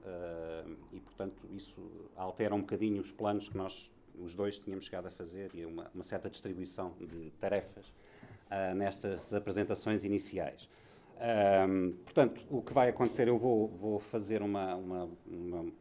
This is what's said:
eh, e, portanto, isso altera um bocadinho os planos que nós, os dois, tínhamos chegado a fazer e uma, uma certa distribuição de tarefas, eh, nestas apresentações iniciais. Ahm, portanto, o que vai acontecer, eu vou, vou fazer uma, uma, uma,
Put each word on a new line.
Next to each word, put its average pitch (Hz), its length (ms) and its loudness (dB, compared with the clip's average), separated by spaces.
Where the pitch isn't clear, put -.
eh, 82 600 -8
e, 95 60 -14
portanto, - 520 -10
isso 98 300 -14
altera 95 380 -2
um 104 60 2
bocadinho 101 420 0
os - 100 -10
planos 104 380 -2
que 95 80 -8
nós, - 340 -8
os 87 160 -10
dois, 101 240 0
tínhamos 95 260 -8
chegado 92 220 -8
a 90 40 -10
fazer 90 420 -10
e 85 120 -8
uma, 82 280 -10
uma 90 100 -10
certa 95 260 -6
distribuição 90 680 -8
de 80 400 -12
tarefas, 98 540 -2
eh, 95 240 0
nestas 98 600 -2
apresentações 101 680 0
iniciais. 92 680 -2
Ahm, 95 720 6
portanto, - 480 4
o 127 100 0
que - 100 -10
vai 127 180 8
acontecer, 120 380 4
eu 120 120 6
vou, 113 280 6
vou 101 320 -2
fazer 104 420 -2
uma, 98 340 0
uma, 90 340 -4
uma, 87 400 -6